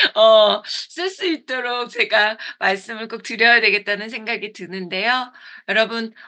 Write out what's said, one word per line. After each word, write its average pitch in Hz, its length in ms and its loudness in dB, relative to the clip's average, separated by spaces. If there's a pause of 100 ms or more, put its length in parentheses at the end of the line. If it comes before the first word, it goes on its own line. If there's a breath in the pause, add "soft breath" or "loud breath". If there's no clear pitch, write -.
(140 loud breath)
어, 214 520 6
쓸 - 440 -8
수 381 160 -8
있도록 247 640 -6
제가 214 480 0 (200 loud breath)
말씀을 208 500 -4
꼭 226 140 -12
드려야 233 380 4
되겠다는 202 480 0
생각이 220 440 -8
드는데요. 190 800 -4 (360 loud breath)
여러분, 220 440 0 (160 loud breath)